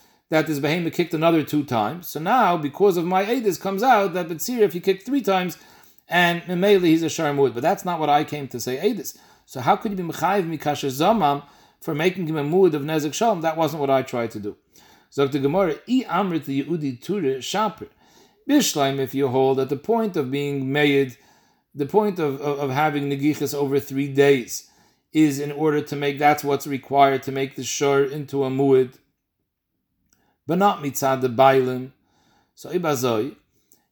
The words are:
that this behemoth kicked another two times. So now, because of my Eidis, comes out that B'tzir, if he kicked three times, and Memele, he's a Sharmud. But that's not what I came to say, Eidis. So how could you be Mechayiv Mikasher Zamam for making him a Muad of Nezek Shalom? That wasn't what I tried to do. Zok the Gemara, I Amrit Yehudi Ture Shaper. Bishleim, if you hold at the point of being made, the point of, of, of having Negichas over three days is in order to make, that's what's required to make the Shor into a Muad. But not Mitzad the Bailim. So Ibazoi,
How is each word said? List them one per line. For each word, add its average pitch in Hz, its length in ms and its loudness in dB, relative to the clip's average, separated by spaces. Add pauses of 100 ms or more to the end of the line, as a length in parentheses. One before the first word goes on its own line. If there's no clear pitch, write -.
(300)
that 156 160 2
this 151 120 -4
behemoth 156 360 -2
kicked 170 200 -2
another 165 280 2
two 147 200 -2
times. 127 460 -2
So - 120 -10
now, 190 360 2
because 165 400 2
of 170 80 -2
my 185 200 0
Eidis, 220 360 -2
comes 196 220 -4
out 208 320 4
that 175 140 -4
B'tzir, 226 320 -6
if 185 120 4
he 175 80 -8
kicked 190 260 -2
three 269 140 -2
times, 185 380 0 (500)
and 170 340 2
Memele, 180 420 4
he's 165 180 4
a 160 40 0
Sharmud. 143 480 0
But 117 80 -6
that's 185 220 0
not 175 160 -4
what 151 80 0
I 147 160 4
came 147 240 -8
to 123 100 -10
say, 127 200 -6
Eidis. 190 380 -4 (300)
So - 140 -12
how 165 160 2
could 202 160 -6
you 196 40 -6
be 170 160 -6
Mechayiv 185 320 0
Mikasher 147 460 -4
Zamam 151 540 2 (360)
for 165 140 -6
making 180 320 0
him 156 100 -4
a 143 60 -2
Muad 165 320 4
of 143 80 -4
Nezek 151 320 -2
Shalom? 208 280 0
That 160 140 -2
wasn't 156 240 -2
what 139 100 0
I 131 120 4
tried 117 300 -4
to 107 80 -12
do. 101 160 -8 (560)
Zok 139 200 0
the 147 60 -2
Gemara, 151 380 0 (120)
I 254 200 0
Amrit 170 380 -2
Yehudi 139 540 -4
Ture 143 400 -4
Shaper. 202 480 -4 (600)
Bishleim, 147 500 2
if 131 160 -4
you 139 140 0
hold 131 320 2
at 131 80 -2
the 143 80 -2
point 220 400 -2
of 131 140 -2
being 139 420 -4
made, 139 440 2 (580)
the 143 120 -4
point 196 320 0
of, 143 220 -2
of, 143 180 -4
of 143 120 -2
having 143 400 0
Negichas 139 440 -2
over 143 240 0
three 139 300 -4
days 139 640 2 (420)
is 151 260 2
in 147 140 -6
order 147 280 0
to 147 140 -6
make, 143 240 -2
that's 147 240 2
what's 143 240 -2
required 139 560 0
to - 80 -8
make 135 240 -6
the 135 80 -10
Shor 139 400 0
into 139 400 -4
a 131 80 -2
Muad. 131 440 4 (1500)
But 170 120 -2
not 202 240 2
Mitzad 135 400 -2
the 131 60 2
Bailim. 127 640 2 (600)
So - 160 -18
Ibazoi, 135 640 0 (560)